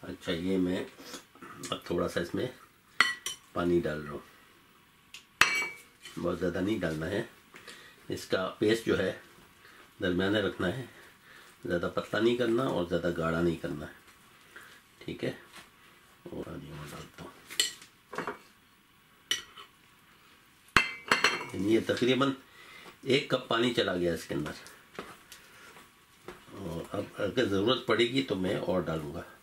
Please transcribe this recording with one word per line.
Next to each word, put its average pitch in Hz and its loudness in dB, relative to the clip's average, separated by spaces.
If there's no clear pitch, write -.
अच्छा, - -6
ये 92 0
मैं 90 2
अब - -6
थोड़ा 90 2
सा - -2
इसमें 90 -2
पानी 87 2
डाल 76 -4
रहा 73 -10
हूँ, 71 -10
बहुत 85 -2
ज़्यादा 90 0
नहीं 104 0
डालना 80 -2
है। 107 -2
इसका - -2
पेस्ट 113 4
जो 107 4
है 90 2
दरमियाना 95 2
रखना 95 0
है, 123 -4
ज़्यादा 87 0
पतला 104 -2
नहीं 120 6
करना 117 4
और 90 0
ज़्यादा 85 2
गाढ़ा 82 0
नहीं 85 4
करना 76 -6
है। - -14
ठीक - -8
है, - 0
और - -8
पानी 76 -10
और 76 -12
डालता - -14
हूँ। - -16
ये 110 6
तकरीबन 127 4
एक 135 4
कप 127 0
पानी 117 4
चला 98 2
गया 87 2
इसके - -6
अंदर, 76 -4
और 82 -6
अब - -6
अगर 107 2
ज़रूरत 101 2
पड़ेगी 120 4
तो 104 0
मैं 92 0
और - 0
डालूँगा। 156 -4